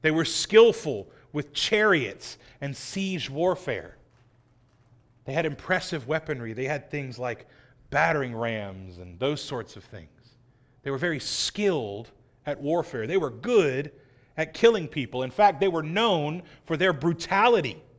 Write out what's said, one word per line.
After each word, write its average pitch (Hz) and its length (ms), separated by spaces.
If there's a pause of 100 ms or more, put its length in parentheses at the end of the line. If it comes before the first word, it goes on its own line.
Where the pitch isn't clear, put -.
They 156 100
were 160 140
skillful 175 840 (220)
with - 220
chariots 196 840 (220)
and 139 160
siege 190 540
warfare. 139 680 (1300)
They 135 80
had 165 140
impressive 151 640
weaponry. 147 420
They 123 140
had 143 260
things 131 260
like 120 300 (420)
battering 143 460
rams 98 600
and 87 200
those 143 240
sorts 120 360
of - 80
things. 82 240 (720)
They 139 100
were 135 60
very 156 240
skilled 120 920 (340)
at 147 140
warfare. 143 480
They 165 80
were 156 140
good 147 640 (420)
at 156 180
killing 220 360
people. 127 340
In 127 80
fact, 190 300
they 196 80
were 165 140
known 170 600 (220)
for 165 100
their 180 160
brutality. 170 920 (180)